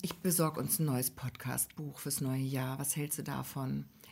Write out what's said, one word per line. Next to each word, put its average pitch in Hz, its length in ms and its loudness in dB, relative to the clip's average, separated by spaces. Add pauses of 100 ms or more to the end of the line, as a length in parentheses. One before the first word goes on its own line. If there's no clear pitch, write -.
ich - 160 -2
besorg 160 400 4
uns - 220 2
ein 160 60 4
neues 127 260 4
Podcast-Buch 127 880 -4
fürs 139 220 -2
neue 135 200 2
Jahr. 131 380 0
Was 139 160 -2
hältst 147 240 -2
du 139 40 -4
davon? 139 600 -2 (260)